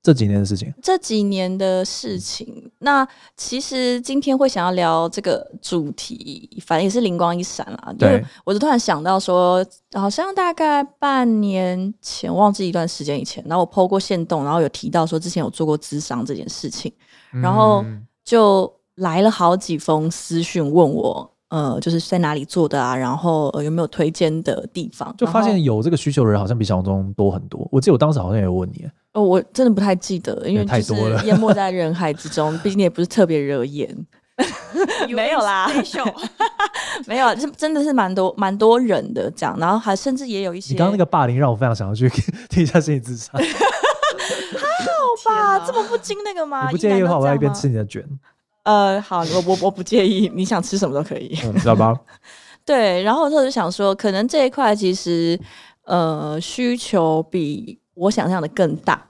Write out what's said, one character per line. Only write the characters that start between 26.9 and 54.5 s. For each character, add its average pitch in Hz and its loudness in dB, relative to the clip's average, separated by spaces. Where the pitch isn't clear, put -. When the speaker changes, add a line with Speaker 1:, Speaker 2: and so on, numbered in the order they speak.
Speaker 1:
多 98 2
很 90 -6
多。 - -12
Speaker 2:
然 - -6
后 - -10
Speaker 1:
我 135 4
记 190 2
得 - 8
我 123 4
当 151 2
时 139 0
好 90 -4
像 104 0
也 104 2
有 90 0
问 90 0
你。 - -14
Speaker 2:
哦， 208 2
我 185 4
真 254 4
的 233 6
不 202 2
太 196 2
记 185 -4
得， - -6
因 190 0
为 104 2
就 101 -4
是 123 2
Speaker 1:
也 110 4
太 - -
多 107 0
了。 110 0
Speaker 2:
淹 214 4
没 214 4
在 196 0
人 175 0
海 170 -2
之 156 -8
中， 156 0
Speaker 1:
<laughs> 160 -8
Speaker 2:
毕 208 0
竟 196 0
也 180 4
不 - -6
是 175 2
特 202 4
别 160 0
惹 139 0
眼。 143 -6
<laughs> 359 -4
没 233 -2
有 302 2
啦。 196 0
Speaker 3:
<laughs> 302 -2
有 285 2
一 208 -2
些 - -8
special。 233 -2
Speaker 2:
<laughs> - -6
没 220 -4
有， 247 4
是， 285 -4
真 311 -2
的 294 0
是 302 0
蛮 202 2
多， 185 2
蛮 196 -2
多 220 6
人 214 0
的 101 -2
这 - -6
样， - -4
然 170 2
后 214 2
还 208 -2
甚 269 -2
至 262 -8
也 196 -4
有 180 -6
一 185 -10
些 135 -6
Speaker 1:
你 - -4
刚 170 4
刚 196 0
那 208 -2
个 175 4
霸 147 2
凌 120 0
让 139 2
我 113 0
非 123 -2
常 117 0
想 101 -6
要 104 -2
去 120 2
<laughs> - -12
听 175 2
一 156 4
下 175 2
心 151 0
理 135 -2
咨 120 -10
商。 - -16
Speaker 2:
<laughs> - -4
还 - 2
好 539 -2
吧， 415 2
Speaker 3:
天 339 -4
哪。 - -4
Speaker 2:
这 508 -4
么 466 0
不 466 -2
经 403 -6
那 415 -6
个 330 -4
吗？ 277 -4
Speaker 1:
你 262 -2
不 180 -2
介 202 2
意 196 4
的 180 2
话， 175 2
Speaker 2:
一 - -
男 - -
都 - 2
这 - -
样 - -
吗？ 135 2
Speaker 1:
我 - 2
要 143 2
一 147 0
边 139 0
吃 143 -4
你 127 2
的 110 -2
卷。 - -12
Speaker 2:
呃， 202 4
好， 185 -4
我， 170 0
我， 185 2
我 190 2
不 190 -10
介 196 2
意， 196 2
你 185 -2
想 190 -2
吃 190 -4
什 196 0
么 135 -4
都 143 0
可 - -8
以。 - -10
Speaker 1:
嗯， 113 -4
知 - 2
道 113 8
吧？ 110 4
Speaker 2:
<laughs> - -20
对， 208 2
然 214 2
后 320 2
我 285 0
就 277 4
想 180 -2
说， 196 2
可 202 -2
能 202 0
这 294 2
一 254 2